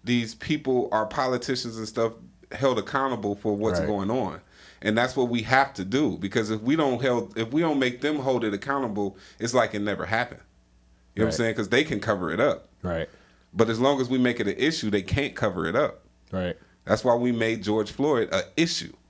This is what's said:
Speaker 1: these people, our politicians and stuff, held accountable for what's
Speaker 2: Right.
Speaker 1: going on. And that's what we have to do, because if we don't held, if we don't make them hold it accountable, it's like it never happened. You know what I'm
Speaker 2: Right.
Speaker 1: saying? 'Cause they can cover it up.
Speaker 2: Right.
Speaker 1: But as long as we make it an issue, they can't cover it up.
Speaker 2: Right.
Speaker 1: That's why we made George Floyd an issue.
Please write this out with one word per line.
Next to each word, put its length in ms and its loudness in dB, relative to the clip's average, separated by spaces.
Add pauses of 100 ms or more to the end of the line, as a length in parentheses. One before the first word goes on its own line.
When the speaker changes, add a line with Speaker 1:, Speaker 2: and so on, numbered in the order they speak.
Speaker 1:
these 300 0
people, 560 -2
our 160 2
politicians 720 -2
and 80 -6
stuff, 260 0 (380)
held 280 0
accountable 580 -2
for 180 0
what's 240 0
Speaker 2:
Right. 80 0
Speaker 1:
going 240 -2
on. 300 -2 (440)
And 140 2
that's 180 0
what 120 2
we 140 0
have 320 4
to 100 -6
do, 340 0
because 320 -2
if 100 -2
we 160 2
don't 240 2
held, 380 0
if 140 -4
we 80 2
don't 180 2
make 220 0
them 180 0
hold 260 2
it 80 0
accountable, 640 -2 (220)
it's 160 -4
like 200 4
it 40 -4
never 260 -2
happened. 360 -4 (760)
You 60 -6
know 60 4
what 0 -
I'm 20 -
Speaker 2:
Right. 80 -2
Speaker 1:
saying? 180 0
'Cause 140 -2
they 160 4
can 160 -4
cover 320 -2
it 80 -2
up. 280 0 (140)
Speaker 2:
Right. 260 -4 (460)
Speaker 1:
But 160 4
as 80 -2
long 220 4
as 100 0
we 80 2
make 220 2
it 80 0
an 100 -2
issue, 320 0
they 120 2
can't 340 -2
cover 300 -2
it 100 0
up. 260 0 (300)
Speaker 2:
Right. 240 -4 (280)
Speaker 1:
That's 200 0
why 100 6
we 160 2
made 320 0
George 300 0
Floyd 400 0
an 100 0 (140)
issue. 360 -2 (180)